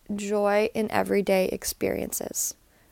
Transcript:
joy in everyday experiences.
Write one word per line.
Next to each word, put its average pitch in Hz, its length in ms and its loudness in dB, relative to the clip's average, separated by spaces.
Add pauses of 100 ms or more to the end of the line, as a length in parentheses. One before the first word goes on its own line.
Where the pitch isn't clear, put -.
(140)
joy 208 600 2
in 214 160 -2
everyday 104 560 2
experiences. - 1080 -4 (380)